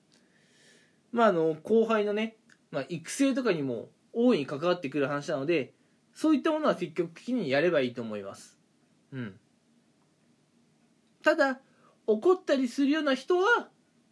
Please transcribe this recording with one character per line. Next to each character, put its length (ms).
ま 120
あ、 40
あ 40
の、 300
後 240
輩 180
の 80
ね、 240
ま 100
あ、 80
育 220
成 240
と 100
か 80
に 100
も 260
大 220
い 40
に 80
関 140
わ 140
っ 60
て 80
く 100
る 80
話 240
な 60
の 100
で、 280
そ 180
う 40
い 60
っ 20
た 80
も 100
の 60
は 100
積 160
極 180
的 220
に 180
や 100
れ 100
ば 100
い 80
い 60
と 80
思 140
い 60
ま 120
す。 240
う 60
ん。 200
た 140
だ、 240
怒 260
っ 120
た 120
り 120
す 140
る 80
よ 100
う 20
な 120
人 240
は、 300